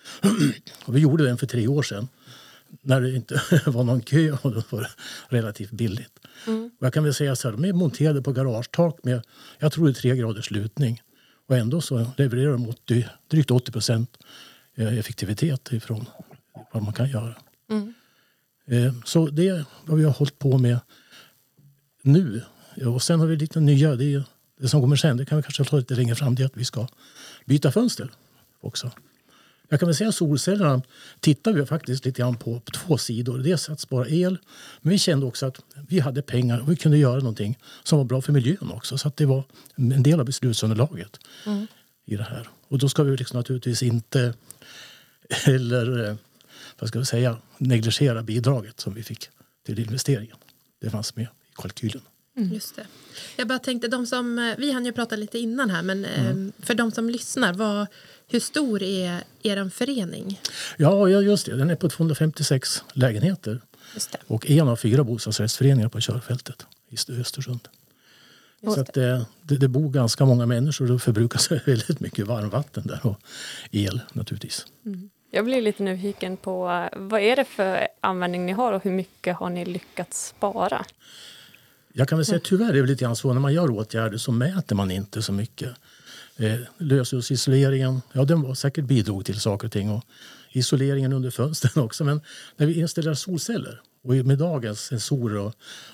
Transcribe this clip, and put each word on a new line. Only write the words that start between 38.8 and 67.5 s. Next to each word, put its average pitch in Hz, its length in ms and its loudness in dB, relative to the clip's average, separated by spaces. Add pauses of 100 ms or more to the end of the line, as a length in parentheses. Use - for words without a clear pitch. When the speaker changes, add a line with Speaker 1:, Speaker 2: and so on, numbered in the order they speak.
Speaker 1:
Så 143 100 -2
att 143 100 -6
det 151 80 2
var 135 180 2 (320)
en 131 280 4
del 156 160 6
av 123 60 0
beslutsunderlaget 113 920 -2 (260)
Speaker 2:
Mm. 208 220 -4 (380)
Speaker 1:
i 104 100 -6
det 104 80 -4
här. 117 260 -10 (180)
Och 139 120 0
då 135 100 2
ska 151 140 2
vi 135 140 2
liksom 127 200 -6
naturligtvis 123 460 -4
inte 120 500 0 (560)
<laughs> - 560 -8
eller, 123 640 2
eh, 107 60 -6 (640)
vad 113 100 -4
ska 117 100 -4
vi 131 60 -2
säga, 120 320 0 (200)
negligera 117 640 2
bidraget 113 560 0
som - 140 -8
vi 110 100 -12
fick - 260 -14 (360)
till 107 140 -6
investeringen. 113 580 -2 (440)
Det 110 80 -4
fanns 104 260 -6
med 113 100 -4
i - 360 -20
kalkylen. - 400 -8 (360)
Speaker 3:
Mm. 196 160 0
Speaker 2:
Just - 220 -10
det. - 100 -14 (520)
Jag 247 100 -4
bara 254 120 -2
tänkte, 247 280 -4
de 247 180 -2
som, 240 340 -2
eh, 233 180 -2
vi 285 140 -2
hann 254 140 -2
ju 240 60 -4
prata 233 240 -4
lite 214 240 -6
innan 233 300 -2
här, 170 140 0
men, 190 220 -2
Speaker 1:
Mm. 190 420 -2
Speaker 2:
eh, - 180 -14
för 247 80 0
de 226 180 0
som 226 180 -2
lyssnar, 233 440 -2
vad, 208 340 -2 (420)
hur 240 100 2
stor 226 440 -2
är 185 400 -4 (200)
eran 196 280 -2
förening? 202 720 -4 (360)
Speaker 1:
Ja, 190 320 6
ja, 196 120 6
just 202 240 4
det. - 120 -4
Den 139 120 2
är 170 60 2
på 160 140 0
tvåhundrafemtiosex 156 920 0 (100)
lägenheter. 123 680 0 (320)
Speaker 2:
Just - 180 -8
det. - 60 -10 (100)
Speaker 1:
Och - 240 -4
en 151 160 6
av 120 80 2
fyra 120 280 4
bostadsrättsföreningar 117 880 2
på - 100 -8
körfältet 120 640 -6 (240)
i 120 60 -16
St-, - 180 -6
Östersund. 123 460 -6 (1040)